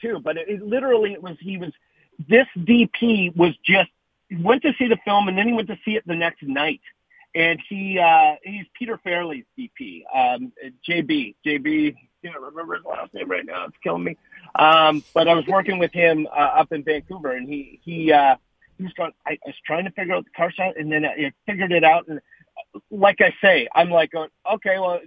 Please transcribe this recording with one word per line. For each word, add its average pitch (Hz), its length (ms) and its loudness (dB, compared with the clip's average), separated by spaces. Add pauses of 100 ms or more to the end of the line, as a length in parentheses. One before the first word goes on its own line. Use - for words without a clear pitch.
too, 220 200 -6
but 156 160 -4
it, 165 120 -10
it 202 140 -8
literally, 226 500 0
it 196 100 -14
was, 175 180 -14
he 190 180 -10
was, 175 120 -10 (580)
this 247 180 6 (180)
D 233 280 6
P 214 420 0
was 170 200 4 (100)
just, 190 260 2 (500)
went 220 220 2
to 294 160 2
see 247 100 0
the 220 160 2
film, 202 240 2
and 185 80 -2
then 208 100 0
he 240 60 0
went 220 160 -4
to 196 160 -10
see 214 120 -2
it - 100 -8
the 170 80 -4
next 170 280 -4
night. 143 380 -4 (540)
And 165 340 0
he, 190 300 -6
uh, 160 440 6
he's 196 320 -14
Peter 226 240 -8
Farrelly's 175 460 -6 (120)
D 123 180 -12
P, 90 300 -16 (100)
um, 127 380 0 (300)
J 170 200 -4
B, 135 420 -4
J 147 140 -2
B, 151 360 -2 (300)
can't 160 160 -16
remember 160 340 -12
his 170 100 -10
last - 300 -12
name 95 160 -10
right 90 140 -4
now. 87 220 -10
It's 78 160 -18
killing 165 220 -4
me. 170 120 -8 (380)
Um, 156 580 4
but 165 160 2
I 170 60 6
was 160 120 0
working 190 320 0
with 170 140 -2
him, 165 340 2
uh, - 120 -6
up 147 340 2
in 147 120 -6
Vancouver, 151 480 -6
and 127 160 -8
he, 143 340 -12
he, 165 300 0
uh, 143 240 6 (420)
he 190 60 -10
was 180 100 -10
going, 165 180 -6 (140)
I, 156 60 -6
I 151 140 -10
was 185 100 -16 (100)
trying 170 180 -4
to 196 60 -10
figure 185 240 -6
out - 100 -4
the - 60 -20
car 175 220 -2
shot, 185 240 -4
and 156 140 -6
then 156 140 0
I, 147 40 0
I 139 240 -6 (140)
figured 190 260 -4
it 165 120 4
out. 165 240 4
And 151 120 -10 (680)
like 202 300 2
I 180 200 2
say, 165 340 4
I'm 175 160 4
like, 165 220 2
going, 156 160 -6 (260)
"Okay, 196 240 -2
well, 180 280 -4